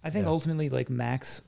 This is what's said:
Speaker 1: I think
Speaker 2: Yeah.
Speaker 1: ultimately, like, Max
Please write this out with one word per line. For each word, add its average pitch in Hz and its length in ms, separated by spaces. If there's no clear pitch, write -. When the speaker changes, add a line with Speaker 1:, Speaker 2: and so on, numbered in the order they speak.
Speaker 1:
I 160 60
think 190 160
Speaker 2:
Yeah. 160 60
Speaker 1:
ultimately, 156 360
like, 131 220
Max 123 580